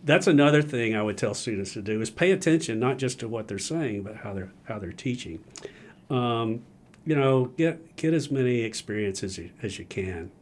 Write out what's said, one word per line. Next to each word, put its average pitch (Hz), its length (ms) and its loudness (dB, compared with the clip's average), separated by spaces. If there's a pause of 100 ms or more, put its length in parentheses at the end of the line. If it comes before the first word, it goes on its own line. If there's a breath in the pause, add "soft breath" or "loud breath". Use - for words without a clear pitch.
that's 151 240 4
another 147 340 8
thing 117 320 0
I 107 80 0
would 104 160 -2
tell 104 160 0
students 98 400 -4
to 110 80 -8
do 107 180 -2
is 113 100 -4
pay 180 200 2
attention 160 480 2
not 127 180 2
just 127 240 -2
to 117 80 -6
what 110 200 -6
they're 101 100 -4
saying, 113 460 -4
but 107 120 -12
how 101 160 -10
they're, 95 200 -8 (120)
how 110 140 -8
they're 90 140 -8
teaching. 120 500 -6 (680 loud breath)
Um, 117 540 0 (420)
you 156 120 0
know, 131 300 4 (100)
get, 165 400 -2
get 160 180 0
as 147 160 0
many 127 300 2
experiences 104 720 -4
as - 60 -10
you, - 120 -12 (120)
as 98 160 -6
you 92 60 -12
can 90 460 -6 (120)